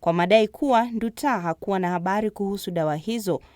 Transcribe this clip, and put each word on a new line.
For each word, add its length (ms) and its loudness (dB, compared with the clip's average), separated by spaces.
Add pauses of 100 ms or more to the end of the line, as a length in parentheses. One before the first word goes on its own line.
kwa 120 0
madai 360 4
kuwa 360 2
Nduta 460 -4 (100)
hakuwa 380 -2
na 120 0
habari 400 0
kuhusu 400 -6
dawa 260 0
hizo, 440 -4 (160)